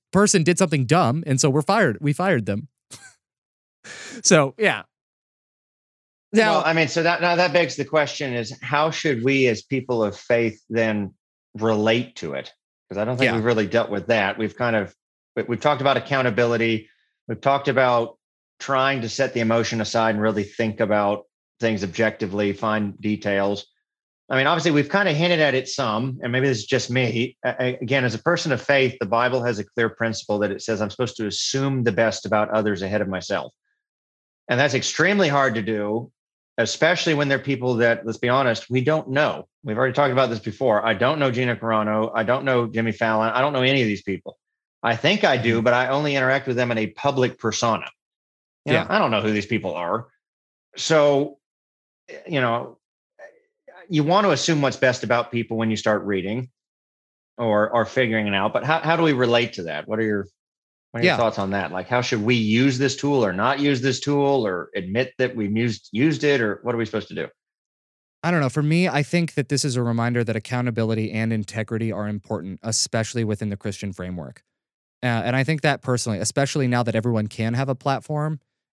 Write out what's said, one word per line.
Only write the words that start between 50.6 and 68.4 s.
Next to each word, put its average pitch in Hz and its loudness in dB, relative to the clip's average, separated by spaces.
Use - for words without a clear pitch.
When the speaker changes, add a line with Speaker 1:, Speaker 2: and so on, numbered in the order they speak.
Speaker 2:
So, 147 2
you 135 -2
know, 120 -2
you 151 2
want 185 2
to 185 4
assume 147 0
what's 135 0
best 127 0
about 117 0
people 117 -4
when 113 0
you 107 0
start 107 0
reading 101 -4
or, 107 2
or 117 2
figuring 110 0
it 101 0
out. 98 2
But - -2
how, 160 0
how 160 0
do 165 0
we 156 4
relate 120 2
to 92 -10
that? 78 -8
What 107 -2
are 113 0
your, 104 -2
what 117 -6
are - 2
your 175 4
Speaker 1:
Yeah. 117 0
Speaker 2:
thoughts 110 0
on 98 -4
that? 95 -4
Like, 90 -8
how 123 0
should 117 -2
we 123 2
use 120 2
this 135 0
tool 139 0
or 92 0
not 123 0
use 143 0
this 131 -2
tool 139 2
or 90 -4
admit 101 -4
that 123 -2
we've 104 -2
used, 113 -2
used 139 0
it? 143 4
Or 107 0
what 120 -2
are - -2
we 113 -2
supposed 104 -6
to - -12
do? 76 -6
Speaker 1:
I 165 0
don't 170 2
know. 135 2